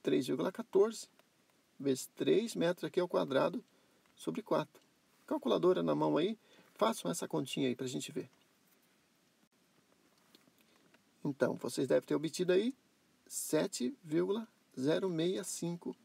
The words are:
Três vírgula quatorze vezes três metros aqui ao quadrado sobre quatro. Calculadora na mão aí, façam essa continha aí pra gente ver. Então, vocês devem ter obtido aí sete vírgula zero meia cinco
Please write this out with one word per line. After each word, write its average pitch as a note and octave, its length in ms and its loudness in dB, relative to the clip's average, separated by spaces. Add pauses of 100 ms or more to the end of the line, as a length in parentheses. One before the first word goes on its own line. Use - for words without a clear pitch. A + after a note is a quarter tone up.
Três C#3+ 240 2
vírgula C3+ 260 -2
quatorze G#3+ 560 0 (720)
vezes C#3 360 -2
três F#3+ 400 2
metros F3 280 0
aqui D#3+ 160 -2
ao F3 80 0
quadrado E3 560 0 (520)
sobre - 260 -6
quatro. - 400 -2 (460)
Calculadora F#3 560 2
na D#3 100 0
mão D3+ 240 2
aí, G3+ 200 0 (360)
façam - 380 0
essa E3+ 160 -6
continha C#3+ 400 -2
aí A#2+ 80 0
pra C3+ 100 -8
gente C#3 260 -6
ver. - 180 -8 (3000)
Então, C#3 320 2
vocês C3 320 -4
devem D3 200 4
ter D3 80 0
obtido E3 380 0
aí A3 200 4 (540)
sete G3 760 -2
vírgula F#3 440 0 (320)
zero E3+ 300 0
meia F3+ 340 -2
cinco - 600 -6